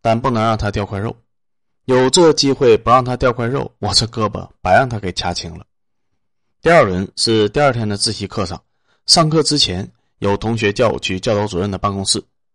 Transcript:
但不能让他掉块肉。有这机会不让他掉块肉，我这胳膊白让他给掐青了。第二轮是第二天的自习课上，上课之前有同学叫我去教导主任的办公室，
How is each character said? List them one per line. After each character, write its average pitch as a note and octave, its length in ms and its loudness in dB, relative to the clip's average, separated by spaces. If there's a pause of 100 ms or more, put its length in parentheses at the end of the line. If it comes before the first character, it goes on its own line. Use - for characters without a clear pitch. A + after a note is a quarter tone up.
但 A2+ 180 0
不 C3 100 -2
能 A2+ 140 -2
让 A2+ 140 0
他 G#2 120 -4
掉 G2+ 160 -4
块 G2 140 -8
肉。 G#2+ 160 -6 (680)
有 B2+ 240 4
这 D#3+ 240 6
机 C#3 180 0
会 B2 240 4
不 A#2 140 0
让 B2+ 160 4
他 B2+ 100 -4
掉 B2 160 0
块 A#2 140 -4
肉， C3 340 -6
我 G#2 140 -4
这 - 140 0
胳 A2 200 -2
膊 F#2+ 220 -10 (100)
白 F#2 140 0
让 B2 160 4
他 G#2+ 100 -6
给 F#2 140 -6
掐 F2+ 200 -6
青 E2 240 -12
了。 - 80 -20 (960)
第 D#3+ 100 2
二 E3 120 6
轮 F#2+ 320 -2
是 A2 340 2
第 C#3 120 -2
二 C#3+ 100 4
天 A#2 160 -4
的 G#2 80 -4
自 A2 160 -4
习 G2 160 -8
课 G2 180 -6
上， E2+ 160 -10 (440)
上 D#3+ 240 4
课 D#3+ 140 2
之 D3 140 -2
前 G2 320 -2 (300)
有 G2+ 160 0
同 A2+ 220 -4
学 G2+ 160 -2
叫 A#2+ 160 0
我 C#2+ 100 -4
去 F#2 200 -4
教 A2 160 -2
导 G#2 100 0
主 F#2 140 -4
任 G2+ 100 -2
的 F#2 80 -6
办 G2+ 160 -4
公 G2 120 -6
室， - 160 -2 (340)